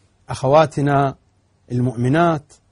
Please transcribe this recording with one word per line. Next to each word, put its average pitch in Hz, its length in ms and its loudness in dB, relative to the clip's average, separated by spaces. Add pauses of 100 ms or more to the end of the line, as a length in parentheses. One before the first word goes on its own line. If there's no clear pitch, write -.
(280)
أخواتنا 139 880 0 (560)
المؤمنات 131 800 -2 (200)